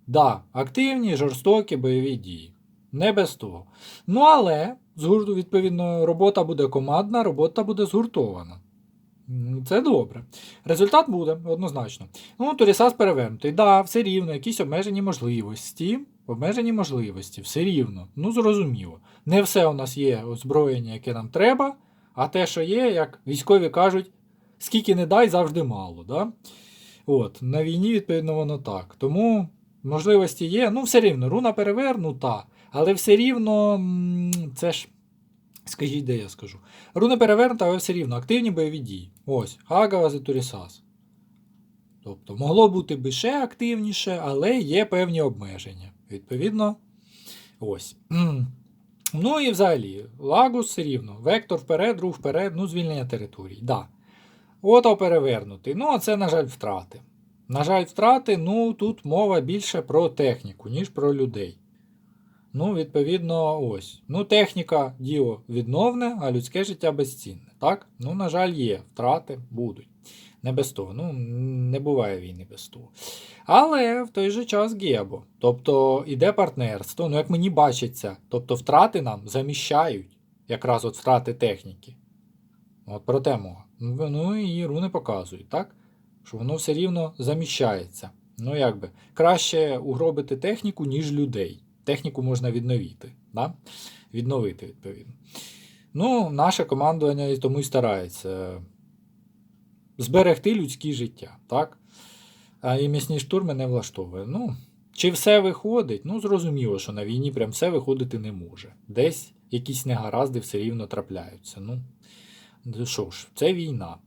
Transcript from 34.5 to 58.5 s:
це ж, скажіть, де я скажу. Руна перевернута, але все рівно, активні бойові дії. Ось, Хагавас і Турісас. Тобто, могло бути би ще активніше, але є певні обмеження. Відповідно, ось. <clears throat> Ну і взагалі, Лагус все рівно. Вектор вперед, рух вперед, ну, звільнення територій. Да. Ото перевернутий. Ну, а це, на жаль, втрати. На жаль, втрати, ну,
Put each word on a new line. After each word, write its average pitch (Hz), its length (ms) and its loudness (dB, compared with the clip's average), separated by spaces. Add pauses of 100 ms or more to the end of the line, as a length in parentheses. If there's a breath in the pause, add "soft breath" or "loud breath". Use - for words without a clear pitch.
це 170 160 -2
ж, - 160 -10 (760)
скажіть, 143 400 -6
де 123 120 -2
я 101 120 -8
скажу. 92 300 -18 (360 loud breath)
Руна 233 220 4
перевернута, 226 500 4
але 180 100 2
все 180 160 -4
рівно, 135 240 -2
активні 226 340 0
бойові 160 280 -2
дії. 95 320 -12 (160)
Ось, 123 380 -4
Хагавас 180 500 2
і 139 60 -6
Турісас. 127 600 -6 (1200)
Тобто, 101 320 -16
могло 170 320 6
бути 180 280 -4
би 131 160 -4
ще 269 300 -2
активніше, 214 840 -4
але 156 340 0
є 185 260 2
певні 180 380 0
обмеження. 95 720 -6 (200)
Відповідно, 208 640 -2 (840 loud breath)
ось. 101 360 -8 (140)
<clears throat> 160 360 0 (680)
Ну 254 260 0
і 262 100 2
взагалі, 123 560 2 (120)
Лагус 220 480 4
все - 160 -6
рівно. 120 380 -6
Вектор 180 380 0
вперед, 180 420 0
рух 175 180 -6
вперед, 165 380 -2
ну, 190 100 -4
звільнення 160 400 -4
територій. 101 560 -10
Да. 117 260 -4 (760 soft breath)
Ото 226 340 8
перевернутий. 135 800 0
Ну, 247 120 -4
а 269 120 2
це, 214 180 0
на 190 120 0
жаль, 156 180 2
втрати. 98 540 -8 (480)
На 123 160 -2
жаль, 180 200 2
втрати, 226 520 4
ну, 214 360 0